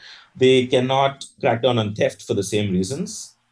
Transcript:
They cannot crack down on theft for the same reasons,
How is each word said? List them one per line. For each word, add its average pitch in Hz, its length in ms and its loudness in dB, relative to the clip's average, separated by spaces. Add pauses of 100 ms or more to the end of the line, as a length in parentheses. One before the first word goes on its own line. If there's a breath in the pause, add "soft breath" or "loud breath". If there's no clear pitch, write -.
(340 loud breath)
They 127 320 4
cannot 131 600 0 (160)
crack 117 200 0
down 123 160 2
on 104 160 -2
theft 135 280 -4
for 117 140 -4
the 101 80 -2
same 104 280 -2
reasons, 120 640 -6 (160)